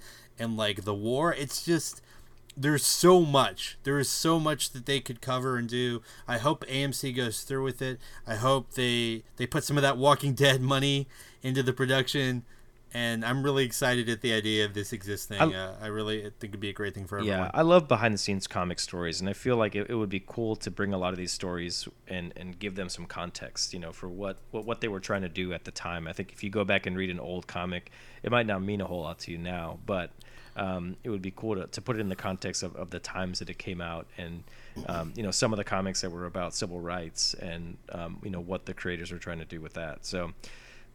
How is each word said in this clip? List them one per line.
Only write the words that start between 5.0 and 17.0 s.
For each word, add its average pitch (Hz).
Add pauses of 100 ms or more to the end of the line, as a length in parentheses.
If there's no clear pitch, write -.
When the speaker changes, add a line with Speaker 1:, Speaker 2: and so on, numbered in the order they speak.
Speaker 1:
cover 127
and 120
do. 120 (260)
I 120
hope 147
A -
M 139
C 131
goes 123
through 135
with 127
it. 131 (280)
I 113
hope 127
they, 120 (140)
they 123
put 139
some 143
of 143
that 139
Walking 143
Dead 135
money 139 (360)
into 131
the 127
production. 131 (500)
And 117
I'm 131
really 139
excited 123
at 113
the 117
idea 107
of 101
this 104
existing. 101
Speaker 2:
I 156
Speaker 1:
Uh, 95
I 110
really 107
think 101
it'd 104
be 101
a 98
great 101
thing 98